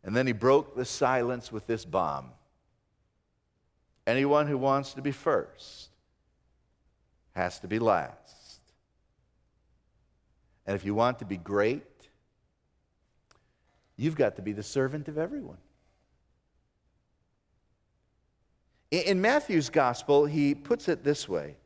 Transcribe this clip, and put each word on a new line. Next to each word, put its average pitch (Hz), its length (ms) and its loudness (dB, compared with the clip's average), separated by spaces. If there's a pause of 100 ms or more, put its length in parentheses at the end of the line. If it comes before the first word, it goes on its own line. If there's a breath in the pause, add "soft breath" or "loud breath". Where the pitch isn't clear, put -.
And 95 120 -4
then 131 120 2
he 120 60 0
broke 131 420 4
the 123 100 -4
silence 123 640 0
with 107 160 -10
this - 180 -2
bomb. 73 460 -2 (1700)
Anyone 143 420 2
who 147 100 0
wants 135 360 0
to 135 80 -12
be 143 100 -2
first - 800 -4 (1400)
has 90 260 -4
to 95 80 -14
be 107 120 -2
last. - 840 -2 (2000)
And 98 100 -2
if 92 100 -6
you 101 100 -2
want 120 240 2
to 113 60 -10
be 95 120 -6
great, 101 720 -2 (1900)
you've 156 180 -2
got 123 200 2
to 101 60 -12
be 107 100 -6
the 104 120 -8
servant 139 440 -4
of 151 100 -8
everyone. 202 400 -6 (3250)
In, 170 100 4
in 185 200 2
Matthew's 196 480 2
gospel, 143 560 4
he 147 300 2
puts 233 320 -2
it 165 160 -2
this 147 240 0
way. 73 380 -6